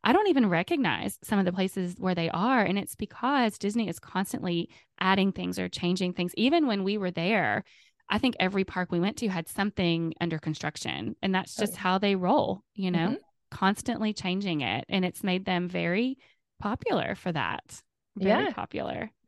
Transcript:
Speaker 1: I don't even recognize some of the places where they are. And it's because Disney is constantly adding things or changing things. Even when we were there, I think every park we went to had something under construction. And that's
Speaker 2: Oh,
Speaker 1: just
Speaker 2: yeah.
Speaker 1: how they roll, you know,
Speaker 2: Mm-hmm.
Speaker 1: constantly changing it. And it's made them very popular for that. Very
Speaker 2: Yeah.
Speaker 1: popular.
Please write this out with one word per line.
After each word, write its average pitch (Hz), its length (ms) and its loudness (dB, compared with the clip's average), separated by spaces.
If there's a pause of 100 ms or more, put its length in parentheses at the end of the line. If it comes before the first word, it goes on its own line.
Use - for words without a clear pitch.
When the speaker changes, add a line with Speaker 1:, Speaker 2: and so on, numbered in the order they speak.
Speaker 1:
I 220 80 4
don't 403 160 6
even 262 220 4
recognize 185 720 0
some - 160 0
of 190 80 4
the 180 80 2
places 185 460 -2
where 185 160 0
they 170 160 0
are. 226 320 2
And 196 160 2
it's - 160 -8
because 240 640 -2
Disney 208 280 -2
is 165 120 -6
constantly 175 720 -4 (300)
adding 190 340 4
things 180 260 -6
or 180 100 -4
changing 180 440 -2
things. 175 220 -2
Even 294 300 4
when 202 180 0
we 202 140 0
were 185 140 -2
there, 170 540 0 (440)
I 202 80 2
think 247 220 2
every 190 240 2
park 180 280 -2
we 170 80 2
went 196 180 0
to 233 100 -2
had 175 200 -2
something 170 720 0
under 165 200 -2
construction. 151 840 -6
And 190 140 0
that's - 240 -4
Speaker 2:
Oh, - 20 0
Speaker 1:
just 208 120 0
Speaker 2:
yeah. - 80 -12
Speaker 1:
how 185 180 2
they 202 160 2
roll, 190 480 2 (100)
you 190 160 -2
know, 175 200 2
Speaker 2:
Mm-hmm. 269 60 0 (360)
Speaker 1:
constantly 214 600 0
changing 185 480 -2
it. 117 280 -2
And 185 160 2
it's - 180 -4
made 190 220 0
them 180 240 0
very 180 480 0 (420)
popular 226 540 -2
for 180 180 -4
that. - 520 -4 (340)
Very 214 280 4
Speaker 2:
Yeah. 330 80 -2
Speaker 1:
popular. - 580 -6 (160)